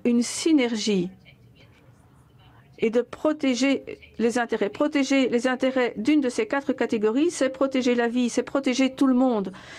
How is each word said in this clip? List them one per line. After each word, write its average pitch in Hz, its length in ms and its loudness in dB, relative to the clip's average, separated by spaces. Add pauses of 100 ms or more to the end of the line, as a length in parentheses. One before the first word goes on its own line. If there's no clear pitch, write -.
une 240 180 4
synergie 226 880 0 (1700)
et 226 100 2
de 240 120 2
protéger 269 1000 -2 (180)
les 226 200 0
intérêts. 226 320 -2
Protéger 277 600 0
les 240 180 0
intérêts 254 500 0
d'une 285 240 2
de 247 80 -2
ces 226 180 -2
quatre 277 260 -2
catégories, 233 580 0
c'est 262 180 -2
protéger 262 460 0
la 233 120 0
vie, 240 220 0
c'est 247 140 -2
protéger 262 500 0
tout 269 140 2
le 262 60 4
monde. 233 380 2 (280)